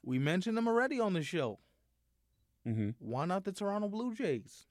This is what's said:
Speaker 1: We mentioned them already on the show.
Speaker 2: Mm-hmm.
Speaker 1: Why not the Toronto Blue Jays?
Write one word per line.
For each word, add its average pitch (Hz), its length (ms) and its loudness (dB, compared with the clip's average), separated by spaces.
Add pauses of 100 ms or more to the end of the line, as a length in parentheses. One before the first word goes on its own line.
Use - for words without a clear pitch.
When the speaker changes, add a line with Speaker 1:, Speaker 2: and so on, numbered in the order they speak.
Speaker 1:
We 127 140 0
mentioned 180 400 2
them 233 100 2
already 247 320 2
on 208 140 2
the 165 100 2
show. 135 360 -2 (1080)
Speaker 2:
Mm-hmm. 110 220 0 (100)
Speaker 1:
Why 127 260 -4
not 185 180 -2
the 202 80 -4
Toronto 208 380 -2
Blue 226 260 -4
Jays? 156 560 -4